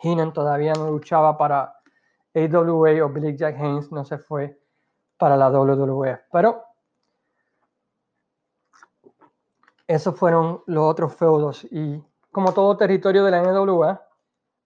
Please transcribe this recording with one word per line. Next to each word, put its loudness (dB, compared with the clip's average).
Heenan -2
todavía -2
no -4
luchaba 0
para 0
A -6
W 2
A 2
o -2
Billy -6
Jack -4
Haynes -6
no -10
se -12
fue -10
para 2
la 4
W 2
W -2
F. -10
Pero 0
esos -2
fueron 0
los -2
otros -2
feudos 0
y -10
como 0
todo 2
territorio 2
de 2
la 2
N 0
W 2
A, -2